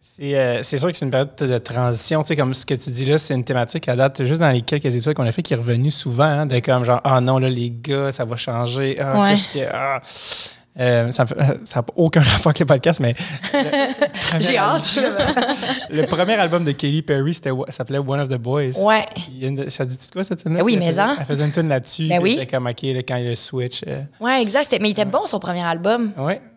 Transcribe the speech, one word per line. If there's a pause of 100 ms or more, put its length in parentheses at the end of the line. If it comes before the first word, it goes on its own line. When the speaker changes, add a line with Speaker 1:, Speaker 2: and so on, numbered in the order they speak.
Speaker 1:
C'est,
euh,
c'est
sûr
que
c'est
une
période
de
transition,
tu
sais,
comme
ce
que
tu
dis
là,
c'est
une
thématique
à
date,
juste
dans
les
quelques
épisodes
qu'on
a
fait,
qui
est
revenu
souvent,
hein,
de
comme
genre, «
Ah
non,
là,
les
gars,
ça
va
changer,
ah,
Speaker 2:
Ouais.
Speaker 1:
qu'est-ce
que,
ah. » (800)
Euh,
ça
me
fait, (280)
ça
a (120)
aucun
<laughs>
rapport
avec
le
podcast,
mais (400)
le
Speaker 2:
<laughs>
Speaker 1:
premier
Speaker 2:
J'ai
Speaker 1:
album,
Speaker 2:
hâte, (1000)
je
Speaker 1:
<laughs>
le
premier
album
de
Katy
Perry,
c'était, (200)
ça
s'appelait
One
of
the
Boys.
Speaker 2:
Ouais. (240)
Speaker 1:
Il
y
a
une,
ça
dit (160)
quoi,
cette
tune-là ?
Speaker 2:
Oui,
Speaker 1:
Elle
Speaker 2:
mais
Speaker 1:
faisait,
Speaker 2:
en.
Speaker 1:
elle
faisait
une
tune
là-dessus,
Speaker 2:
Ben
Speaker 1:
puis
Speaker 2:
oui.
Speaker 1:
c'était
comme,
OK,
là,
quand
il
y
a
le
switch,
euh. (180)
Speaker 2:
Ouais,
exact.
C'était,
mais
il
était
Speaker 1:
Ouais.
Speaker 2:
bon,
son
premier
album.
Speaker 1:
Ouais. (140)